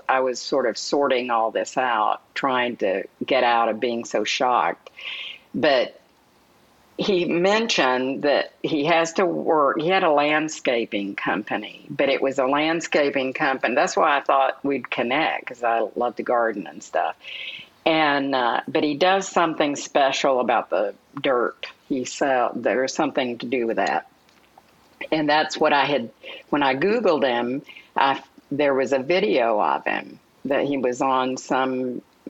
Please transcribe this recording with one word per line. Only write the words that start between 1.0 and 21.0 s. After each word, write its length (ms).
all 200
this 260
out, 440
trying 440
to 260
get 180
out 260
of 100
being 260
so 180
shocked. 640
But 440
he 280
mentioned 1000
that 300
he 220
has 280
to 120
work. 540
He 80
had 160
a 80
landscaping 1040
company, 760
but 200
it 120
was 180
a 60
landscaping 880
company. 420
That's 200
why 220
I 40
thought 420
we'd 260
connect, 580
'cause 160
I 320
love 220
to 60
garden 440
and 160
stuff. 320
And, 500
uh, 320
but 160
he 120
does 340
something 480
special 640
about 280
the 240